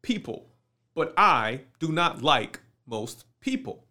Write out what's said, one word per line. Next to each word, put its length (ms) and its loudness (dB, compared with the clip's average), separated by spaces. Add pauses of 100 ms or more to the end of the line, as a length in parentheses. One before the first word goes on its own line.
people, 480 -6 (440)
but 220 -4
I 460 4 (160)
do 140 -2
not 300 0
like 380 2 (260)
most 380 -8 (160)
people. 500 -6